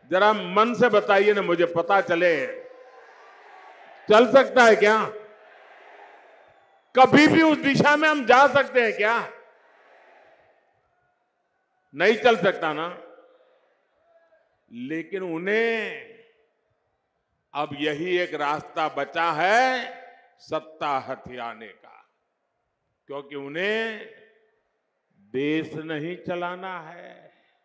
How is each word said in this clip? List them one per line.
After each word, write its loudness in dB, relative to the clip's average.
जरा 2
मन 0
से 2
बताइए 2
ना, -2
मुझे 0
पता 0
चले, -2
चल 6
सकता 6
है 8
क्या? 2
कभी 8
भी 4
उस 4
दिशा 2
में 2
हम -2
जा 6
सकते 0
हैं -2
क्या? -2
नहीं 4
चल 2
सकता -2
ना। -8
लेकिन -12
उन्हें -6
अब -6
यही -6
एक -6
रास्ता -6
बचा -6
है -2
सत्ता -8
हथियाने -14
का, -20
क्योंकि -14
उन्हें -8
देश -6
नहीं -10
चलाना -12
है। -20